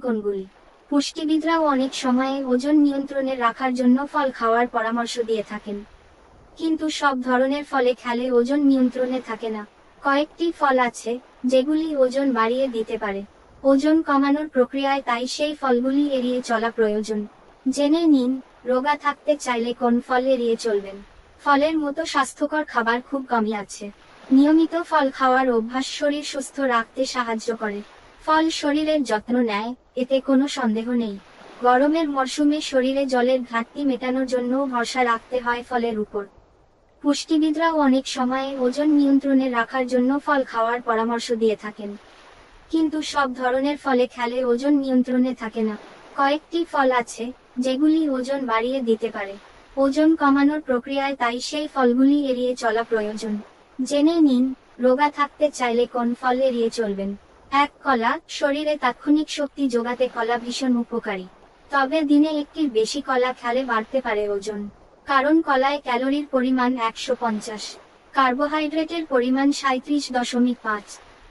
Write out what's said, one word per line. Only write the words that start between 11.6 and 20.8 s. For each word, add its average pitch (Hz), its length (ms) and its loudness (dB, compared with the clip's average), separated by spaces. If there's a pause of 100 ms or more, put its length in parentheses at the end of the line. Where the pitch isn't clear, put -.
ওজন 269 220 0 (120)
বাড়িয়ে 247 280 0 (100)
দিতে 220 280 -4
পারে 196 180 -6 (400)
ওজন 277 340 4 (120)
কমানোর 285 460 2
প্রক্রিয়ায়, 269 540 0
তাই 240 160 -2 (120)
সেই 302 240 -2
ফলগুলি 262 440 2 (120)
এড়িয়ে 247 320 -2
চলা 226 300 0
প্রয়োজন। 214 420 0 (460)
জেনে 285 360 2 (120)
নিন, 254 180 2 (380)
রোগা 262 240 0 (100)
থাকতে 285 280 -2 (120)
চাইলে 240 260 -2 (120)
কোন 240 120 4 (120)
ফল 254 160 0 (120)
এড়িয়ে 233 300 0
চলবেন। 196 320 -4 (460)